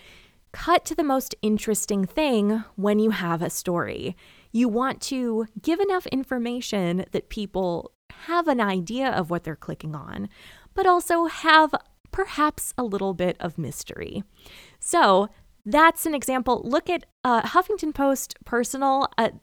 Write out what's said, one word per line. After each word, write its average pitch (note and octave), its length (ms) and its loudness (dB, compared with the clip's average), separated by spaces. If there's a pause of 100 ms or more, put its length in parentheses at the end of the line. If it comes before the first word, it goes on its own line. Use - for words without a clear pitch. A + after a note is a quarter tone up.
(540)
cut - 320 2
to D#4+ 100 -6
the E4+ 80 0
most C4+ 400 0
interesting G#3 640 0
thing A3 580 0 (120)
when G#3 220 2
you A3 140 4
have F3 320 -2
a C#3+ 80 -2
story. E3+ 640 -4 (360)
You A#3 180 2
want B3 340 -2
to A#3 420 -2 (160)
give E4+ 180 0
enough F#4+ 280 0
information A#3+ 1040 -2
that - 180 -4
people F#3 600 -4 (180)
have E4+ 380 -2
an B3 140 2
idea G3+ 460 -2
of F3 220 -2
what F3 140 -2
they're D#3 120 -10
clicking D#3 380 -10
on, F#3 360 -10 (440)
but F#4+ 140 2
also E4+ 380 4
have D#4 500 4 (360)
perhaps - 640 -2
a B3+ 60 -2
little G3 300 -2
bit F3+ 280 0
of E3+ 160 -6
mystery. - 680 -10 (560)
So G#3+ 480 4 (380)
that's D#4 400 4
an D#4+ 100 -2
example. C4 480 0
Look C#4+ 260 0
at, F4 160 -4 (200)
uh, A#3 160 4
Huffington F4 520 0
Post C#4 520 0
Personal. C4+ 720 0
Uh, A3+ 140 2 (120)